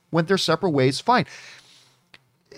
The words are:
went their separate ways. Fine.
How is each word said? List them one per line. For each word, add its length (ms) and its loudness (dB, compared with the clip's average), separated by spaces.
went 160 0
their 100 2
separate 340 -2
ways. 280 0
Fine. 260 2